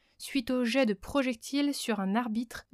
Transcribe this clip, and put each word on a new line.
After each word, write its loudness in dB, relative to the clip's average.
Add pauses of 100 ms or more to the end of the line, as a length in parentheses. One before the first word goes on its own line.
(180)
suite -2
au 2
jet 4
de 4
projectiles 0
sur -2
un 0
arbitre -2